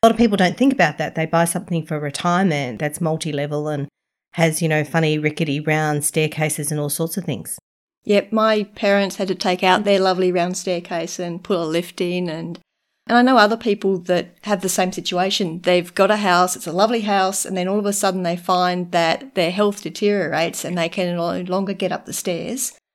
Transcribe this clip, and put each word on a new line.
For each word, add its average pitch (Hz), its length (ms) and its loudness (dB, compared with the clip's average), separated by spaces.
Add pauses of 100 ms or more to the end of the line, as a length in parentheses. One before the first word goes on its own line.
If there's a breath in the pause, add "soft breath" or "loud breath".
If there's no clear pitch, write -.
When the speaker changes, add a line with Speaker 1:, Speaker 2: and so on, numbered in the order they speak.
Speaker 1:
A 226 40 8
lot 226 60 8
of 226 60 -2
people 226 180 4
don't 180 220 2
think 269 140 4
about 156 260 0
that. 156 160 -4
They 160 100 0
buy 165 220 2
something 170 400 -4
for 156 120 -6
retirement 147 800 0
that's 147 220 -4
multi-level 151 680 -2
and 147 200 -4 (440)
has, 165 280 2
you 165 80 0
know, 156 160 2
funny 151 340 0
rickety 151 420 -2
round 151 440 0
staircases 156 680 -2
and 151 80 -2
all 147 120 -2
sorts 165 260 -4
of 180 80 -6
things. 127 340 -8 (460)
Speaker 2:
Yep, 202 280 2
my 220 320 2 (100)
parents 202 420 2
had 190 120 -4
to 190 60 0
take 180 280 -2
out 208 220 4
their 202 160 4
lovely 185 300 2
round 180 280 0
staircase 170 600 -6
and 175 240 -8
put 202 140 -2
a 170 80 0
lift 170 380 -4
in, 180 260 -2
and, 165 300 -8 (480)
and 233 100 2
I 240 60 8
know 254 160 6
other 208 180 6
people 202 440 0
that 175 420 -2
have 208 180 -2
the 190 80 -4
same 185 240 0
situation. 180 720 -2
They've 180 320 2
got 196 160 4
a 214 60 4
house, 180 380 2
it's - 120 -10
a 160 60 -6
lovely 220 300 2
house, 196 440 0
and 190 100 -6
then 180 120 -2
all 202 100 0
of 208 80 -2
a 202 80 0
sudden 185 300 0
they 170 120 0
find 180 560 0
that 170 440 0
their 175 160 0
health 202 300 0
deteriorates 170 840 -2
and 175 100 -4
they 170 140 -2
can 175 260 -4
no 175 260 -2
longer 185 300 -2
get 185 200 -4
up - 120 -8
the - 80 -12
stairs. 175 640 -6 (180)